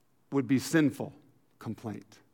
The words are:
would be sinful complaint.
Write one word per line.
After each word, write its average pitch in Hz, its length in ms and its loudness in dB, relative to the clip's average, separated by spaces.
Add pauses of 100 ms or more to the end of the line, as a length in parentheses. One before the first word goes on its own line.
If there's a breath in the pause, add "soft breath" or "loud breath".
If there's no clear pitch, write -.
(320)
would 139 160 0
be 139 100 4
sinful 139 560 0 (460)
complaint. - 580 -12 (160)